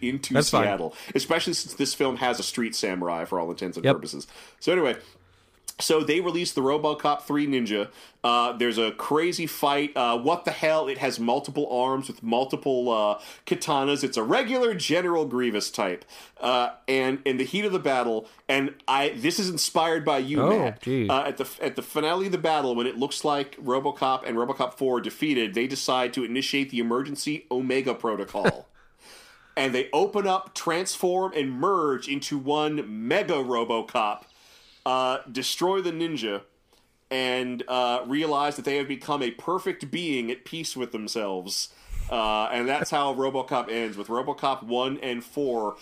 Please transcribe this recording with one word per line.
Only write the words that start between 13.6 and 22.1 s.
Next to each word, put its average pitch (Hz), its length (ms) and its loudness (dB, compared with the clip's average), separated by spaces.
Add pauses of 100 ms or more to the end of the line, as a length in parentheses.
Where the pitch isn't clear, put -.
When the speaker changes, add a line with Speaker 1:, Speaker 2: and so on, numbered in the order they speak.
Speaker 1:
It's 135 140 -2
a 113 80 2
regular 233 500 2
General 170 500 2
Grievous 123 460 0
type. 92 340 -2 (360)
Uh, 123 300 2 (180)
and 131 360 2
in 131 120 2
the 131 80 0
heat 190 200 -2
of 208 60 0
the 185 80 2
battle, 123 480 0 (220)
and 135 260 2 (140)
I, 131 220 4
this 151 280 0
is 196 100 0
inspired 165 560 0
by 147 140 4
you, 135 240 0
Speaker 2:
Oh, 190 160 4
Speaker 1:
Matt. 120 240 -2
Speaker 2:
gee. 123 260 0
Speaker 1:
Uh, 139 200 2
at 143 80 -6
the, 131 120 -4 (120)
at 143 160 -4
the 127 60 -4
finale 165 440 0